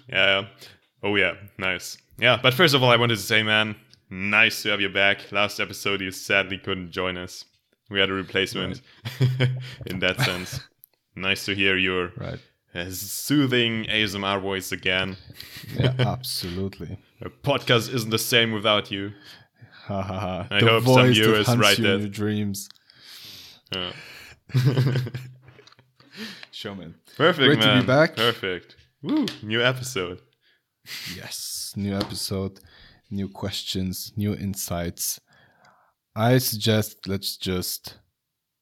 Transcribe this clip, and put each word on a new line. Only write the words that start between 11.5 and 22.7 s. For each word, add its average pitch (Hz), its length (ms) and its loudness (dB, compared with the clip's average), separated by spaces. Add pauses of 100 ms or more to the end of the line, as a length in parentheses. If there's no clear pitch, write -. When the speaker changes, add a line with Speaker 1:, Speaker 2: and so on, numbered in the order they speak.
Speaker 1:
hear 98 240 2
your 92 380 -2
Speaker 2:
Right. 87 220 -10 (360)
Speaker 1:
uh, 90 160 -8
soothing 117 1000 0
A 107 160 0
S 95 100 -4
M 98 100 -4
R 98 140 0
voice 95 340 -4
again. 92 440 -2 (580)
Speaker 2:
Yeah, 127 240 0
Speaker 1:
<laughs> - 0 -
Speaker 2:
absolutely. 95 1000 -6 (240)
Speaker 1:
A 92 80 -12
podcast 127 640 0
isn't 110 160 -4
the 110 80 0
same 117 340 2
without 104 380 2
you. 101 220 -6 (760)
Speaker 2:
Ha, 98 160 -4
ha, 95 180 -8
ha. 92 300 -6
Speaker 1:
I 101 100 2
Speaker 2:
The 98 60 6
Speaker 1:
hope 113 180 6
some 127 100 8
Speaker 2:
voice 127 220 8
that 107 80 6
Speaker 1:
viewers 107 240 4
Speaker 2:
haunts 120 120 4
Speaker 1:
write 104 180 6
Speaker 2:
you 110 80 0
in 98 60 4
Speaker 1:
that. 104 80 2
Speaker 2:
your 104 80 -4
dreams. 104 600 -4 (1040)